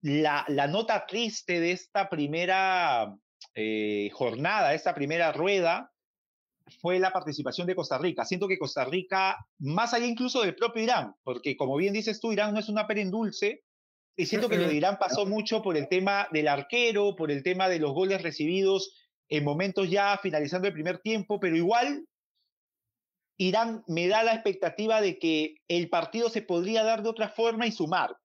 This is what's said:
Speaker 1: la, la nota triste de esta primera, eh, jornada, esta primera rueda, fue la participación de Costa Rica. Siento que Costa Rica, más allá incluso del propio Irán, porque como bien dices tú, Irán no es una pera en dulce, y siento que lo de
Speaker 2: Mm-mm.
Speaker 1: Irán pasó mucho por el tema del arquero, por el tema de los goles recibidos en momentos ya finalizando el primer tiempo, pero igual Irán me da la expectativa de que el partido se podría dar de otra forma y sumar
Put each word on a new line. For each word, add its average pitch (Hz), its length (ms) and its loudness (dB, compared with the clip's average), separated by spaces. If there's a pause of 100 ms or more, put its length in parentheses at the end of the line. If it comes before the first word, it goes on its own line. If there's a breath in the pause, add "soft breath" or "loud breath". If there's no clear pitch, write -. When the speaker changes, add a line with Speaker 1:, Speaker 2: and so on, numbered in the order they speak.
Speaker 1:
la, 147 480 2
la 143 180 2
nota 208 400 0
triste 208 520 -2
de 170 120 2
esta 190 380 -2
primera, 165 1040 0 (400)
eh, 107 580 -2
jornada, 147 640 0
esta 160 180 -2
primera 156 380 0
rueda, 180 600 0 (880)
fue 180 180 2
la 185 120 4
participación 151 560 -4
de 185 80 0
Costa 156 220 -2
Rica. 151 280 -2
Siento 185 220 -2
que 190 120 0
Costa 135 260 -2
Rica, 190 520 -2 (220)
más 185 360 0
allá 240 100 0
incluso 247 380 -2
del 185 120 0
propio 226 280 -2
Irán, 226 400 0
porque 131 320 -4
como 135 220 0
bien 196 160 0
dices 214 260 -2
tú, 226 140 -2
Irán 208 200 2
no 214 60 0
es 214 100 -6
una 214 160 0
pera 214 160 -2
en 190 80 -2
dulce, 214 540 -2 (540)
y 175 100 -2
siento 220 200 0
que 202 100 2
lo 170 100 2
de 156 60 2
Speaker 2:
Mm-mm. 151 40 2
Speaker 1:
Irán 190 200 2
pasó 208 280 0
mucho 214 360 -2
por 190 140 -2
el 147 140 -2
tema 196 420 2
del 151 160 2
arquero, 202 680 2
por 156 140 -2
el 139 120 -2
tema 185 240 0
de 180 120 2
los 151 120 0
goles 190 300 0
recibidos 185 720 0 (340 loud breath)
en 151 160 0
momentos 180 460 0
ya 202 340 2
finalizando 170 460 0
el 180 40 -8
primer 170 260 -4
tiempo, 208 380 -2
pero 170 200 2
igual 247 480 2 (1300)
Irán 220 500 0
me 170 200 0
da 214 160 4
la 226 100 4
expectativa 214 680 0
de 185 180 0
que 156 360 0 (120)
el 170 220 0
partido 214 400 0
se 226 120 -4
podría 190 420 0
dar 220 200 0
de 220 60 -2
otra 214 200 -4
forma 226 380 0
y 220 40 -2
sumar 170 540 -2